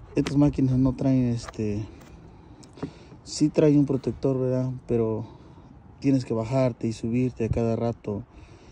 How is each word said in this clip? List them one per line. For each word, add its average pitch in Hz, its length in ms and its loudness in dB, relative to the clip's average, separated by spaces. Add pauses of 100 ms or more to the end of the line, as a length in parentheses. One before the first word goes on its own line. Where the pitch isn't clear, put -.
(140)
Estas 143 220 0
máquinas 139 420 4
no 131 160 4
traen, 131 340 2
este, 110 580 -4 (1400)
sí - 240 0
traen 151 300 4
un 143 80 4
protector, 135 520 -2
¿verdad? 127 320 -2 (160)
Pero 110 400 -2 (720)
tienes 135 260 2
que - 80 -6
bajarte 117 540 -2
y 113 60 -2
subirte 120 520 -2
a 110 40 0
cada 113 260 0
rato. 117 480 -4 (500)